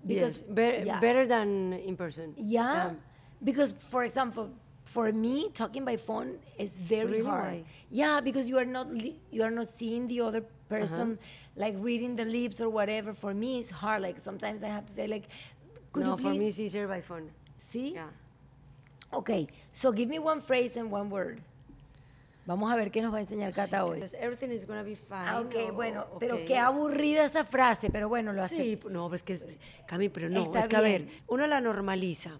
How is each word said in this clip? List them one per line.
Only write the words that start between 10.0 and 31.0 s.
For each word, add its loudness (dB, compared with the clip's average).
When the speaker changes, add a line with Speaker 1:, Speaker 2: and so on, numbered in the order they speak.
Speaker 1:
the -2
other 0
person, 0
Speaker 2:
Uh-huh. -12
Speaker 1:
like, -2
reading 0
the -2
lips -2
or 2
whatever. 0
For -4
me, -2
it's -10
hard. -2
Like, -4
sometimes -8
I -6
have -6
to -16
say, -6
like, -6
"Could 0
Speaker 2:
No, 2
Speaker 1:
you -2
Speaker 2:
for 0
me, 0
Speaker 1:
please?" 2
Speaker 2:
it's -8
easier -4
by -4
phone. -12
Speaker 1:
¿Sí? -6
Speaker 2:
Yeah. -12
Speaker 1:
Okay, 0
so 4
give 2
me -2
one 2
phrase 2
and -4
one -2
word. -4
Vamos 0
a 4
ver 0
qué 0
nos 0
va -2
a -2
enseñar -4
Cata 0
Speaker 2:
Ay, 2
Speaker 1:
hoy. -2
Speaker 2:
because -8
everything -4
is -4
gonna -6
be -8
fine. -8
Speaker 1:
Ah, 0
ok, -4
Speaker 2:
Oh, -6
Speaker 1:
bueno, -4
Speaker 2:
ok. -12
Speaker 1:
pero -2
qué 4
aburrida 4
esa 2
frase, 6
pero 0
bueno, 0
lo 0
hace. -2
Speaker 2:
Sí, 0
p-, -10
no, -2
pero -4
es -6
que, -8
Cami, 0
pero -4
no, 4
Speaker 1:
Está 2
Speaker 2:
es 4
que, 4
a 8
ver, 6